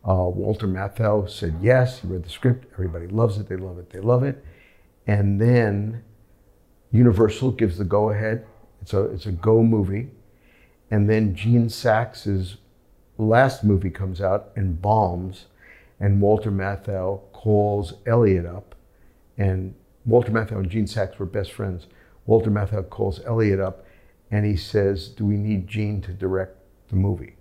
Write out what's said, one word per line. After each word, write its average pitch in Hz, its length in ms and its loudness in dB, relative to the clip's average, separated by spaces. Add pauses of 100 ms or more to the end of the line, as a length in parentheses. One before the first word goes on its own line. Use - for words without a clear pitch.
Uh, 92 200 2
Walter 98 400 -2
Matthau 98 600 -2
said 80 320 -6
yes. 123 400 2
He 92 60 -10
read 92 160 -6
the 82 80 -14
script. - 440 -2
Everybody 85 340 -6
loves 104 300 0
it. 104 100 -8
They 95 80 -6
love 92 220 -10
it. 87 120 -18
They 95 80 -14
love 120 240 2
it. 143 220 -6 (640)
And 101 340 2
then 113 640 2 (880)
Universal 113 600 4
gives 95 260 -2
the 104 60 -4
go-ahead. 107 640 -2 (360)
It's - 100 -10
a, 95 120 0
it's - 220 -6
a 98 60 -4
go 107 300 4
movie. 110 480 0 (800)
And 104 200 2
then 110 240 2
Gene 117 320 2
Saks's 107 920 -2 (600)
last 117 460 2
movie 98 260 2
comes 92 300 -8
out 98 340 -2
and 92 260 -4
bombs. 92 680 0 (520)
And 101 220 4
Walter 104 320 2
Matthau 98 680 -4 (120)
calls 104 640 0 (120)
Elliot 104 400 4
up. - 280 -16 (600)
And 95 380 -2 (300)
Walter 117 260 2
Matthau 110 280 -2
and 95 120 -4
Gene 107 140 0
Saks 95 340 -6
were 98 80 -6
best 95 260 -6
friends. 95 360 -8 (380)
Walter 110 240 4
Matthau 101 380 -2
calls 98 360 -6
Elliot 110 340 0
up 95 260 -6 (460)
and 104 160 0
he 104 100 0
says, 98 520 0
"Do - 160 -8
we 104 120 2
need 101 300 -2
Gene 104 360 -4
to 98 100 -10
direct 95 440 -4 (320)
the 98 80 -2
movie?" 95 440 -2